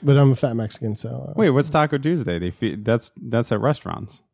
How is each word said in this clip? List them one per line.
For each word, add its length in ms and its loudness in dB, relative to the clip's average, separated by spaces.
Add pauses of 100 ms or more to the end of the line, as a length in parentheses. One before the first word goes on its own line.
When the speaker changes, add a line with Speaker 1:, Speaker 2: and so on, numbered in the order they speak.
Speaker 1:
But 140 4
I'm 160 6
a 20 2
fat 200 -2
Mexican, 420 -6
so, 320 -10
uh, 80 -14
Speaker 2:
Wait, 140 4
what's 200 2
Taco 260 0
Tuesday? 440 -2
They 100 -4
fe-, 240 -4
that's, 420 -2
that's 360 -2
at 80 0
restaurants. 600 -4 (140)